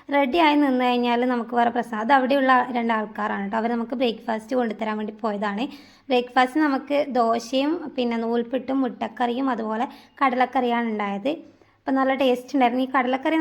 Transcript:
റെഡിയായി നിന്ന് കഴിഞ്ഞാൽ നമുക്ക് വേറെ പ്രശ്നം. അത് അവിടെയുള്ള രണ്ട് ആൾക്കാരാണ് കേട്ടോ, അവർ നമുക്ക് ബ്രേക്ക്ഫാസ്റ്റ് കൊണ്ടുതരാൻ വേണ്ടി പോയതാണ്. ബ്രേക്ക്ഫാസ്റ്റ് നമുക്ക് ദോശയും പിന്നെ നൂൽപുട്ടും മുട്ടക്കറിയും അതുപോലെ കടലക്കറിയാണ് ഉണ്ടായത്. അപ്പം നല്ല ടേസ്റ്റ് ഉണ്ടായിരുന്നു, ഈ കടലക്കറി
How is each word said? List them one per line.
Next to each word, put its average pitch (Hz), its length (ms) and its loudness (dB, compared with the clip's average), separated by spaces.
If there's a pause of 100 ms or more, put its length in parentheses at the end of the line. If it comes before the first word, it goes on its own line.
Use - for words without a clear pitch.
(160)
റെഡിയായി 294 460 4
നിന്ന് 254 260 2
കഴിഞ്ഞാൽ 240 340 2 (120)
നമുക്ക് 233 260 -4
വേറെ 233 160 4
പ്രശ്നം. 233 280 -4
അത് 233 140 0
അവിടെയുള്ള 262 360 4 (240)
രണ്ട് 233 200 0
ആൾക്കാരാണ് 214 480 -4
കേട്ടോ, 202 160 -4
അവർ 233 140 0
നമുക്ക് 233 260 -4
ബ്രേക്ക്ഫാസ്റ്റ് 226 580 -4
കൊണ്ടുതരാൻ 220 420 -4
വേണ്ടി 214 220 -8
പോയതാണ്. 208 420 -2 (440)
ബ്രേക്ക്ഫാസ്റ്റ് 254 560 2
നമുക്ക് 269 320 0 (220)
ദോശയും 240 540 0 (240)
പിന്നെ 240 260 0
നൂൽപുട്ടും 240 600 -2
മുട്ടക്കറിയും 240 720 -4
അതുപോലെ 220 320 -4 (340)
കടലക്കറിയാണ് 247 720 0
ഉണ്ടായത്. 202 380 -4 (500)
അപ്പം 269 180 -2
നല്ല 262 240 2
ടേസ്റ്റ് 254 340 0
ഉണ്ടായിരുന്നു, 254 300 2
ഈ - 80 -10
കടലക്കറി 269 460 0